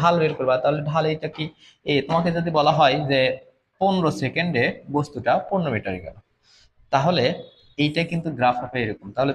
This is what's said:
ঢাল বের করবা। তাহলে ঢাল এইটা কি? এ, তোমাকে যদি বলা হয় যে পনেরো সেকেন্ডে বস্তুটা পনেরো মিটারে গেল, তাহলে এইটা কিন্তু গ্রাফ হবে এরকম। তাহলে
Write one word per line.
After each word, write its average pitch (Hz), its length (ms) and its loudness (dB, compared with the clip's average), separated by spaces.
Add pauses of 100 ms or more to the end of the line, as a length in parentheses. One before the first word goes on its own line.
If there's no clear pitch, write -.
ঢাল 170 220 4
বের 156 160 2
করবা। 127 240 2
তাহলে 147 180 0 (100)
ঢাল 156 160 0
এইটা 156 220 -4
কি? 151 160 -8 (420)
এ, 151 60 0 (100)
তোমাকে 165 300 0
যদি 170 180 -2
বলা 151 280 4
হয় 139 180 6 (140)
যে 135 100 4 (600)
পনেরো 185 300 2
সেকেন্ডে 143 540 0 (280)
বস্তুটা 131 400 -2 (160)
পনেরো 175 260 0
মিটারে 95 300 -4
গেল, - 120 -14 (760)
তাহলে 139 320 2 (540)
এইটা 151 320 0
কিন্তু 165 180 -4 (100)
গ্রাফ 123 240 2
হবে 127 200 -6
এরকম। 104 300 -6
তাহলে 139 220 0